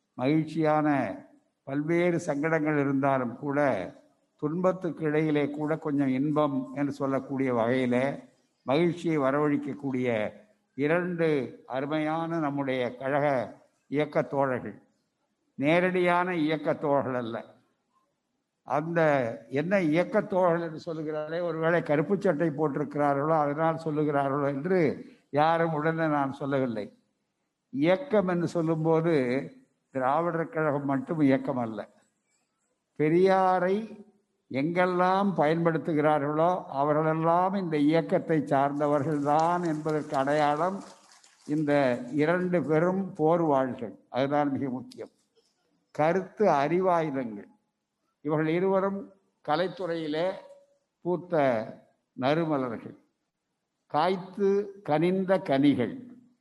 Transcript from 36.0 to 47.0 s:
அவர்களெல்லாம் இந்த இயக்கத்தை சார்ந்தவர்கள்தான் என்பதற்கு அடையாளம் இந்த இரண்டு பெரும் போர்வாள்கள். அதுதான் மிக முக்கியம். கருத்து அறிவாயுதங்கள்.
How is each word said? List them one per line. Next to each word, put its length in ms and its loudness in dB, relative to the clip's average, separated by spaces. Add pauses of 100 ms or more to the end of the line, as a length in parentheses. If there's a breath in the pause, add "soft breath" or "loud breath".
அவர்களெல்லாம் 800 2
இந்த 240 -2
இயக்கத்தை 600 2
சார்ந்தவர்கள்தான் 1300 0
என்பதற்கு 500 -4
அடையாளம் 640 0 (680)
இந்த 260 0 (400)
இரண்டு 500 0
பெரும் 420 0 (120)
போர்வாள்கள். 840 0 (100)
அதுதான் 420 0
மிக 180 -4
முக்கியம். 440 -12 (800)
கருத்து 520 0
அறிவாயுதங்கள். 1040 0 (720)